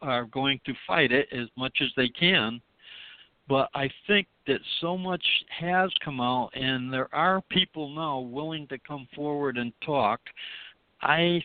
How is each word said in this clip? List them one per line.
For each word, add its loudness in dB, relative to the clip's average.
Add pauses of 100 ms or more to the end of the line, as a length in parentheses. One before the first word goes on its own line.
are 0
going 0
to -4 (140)
fight 4
it 4
as -6
much -2
as 0
they 4
can, 2 (880)
but 2
I -2 (180)
think 2 (180)
that 2 (200)
so -2
much -4 (340)
has 2 (140)
come -4
out, 0
and -2
there -2
are 2 (100)
people -2
now -4
willing -8
to -8
come -12
forward -2
and -4 (120)
talk. 2 (800)
I 4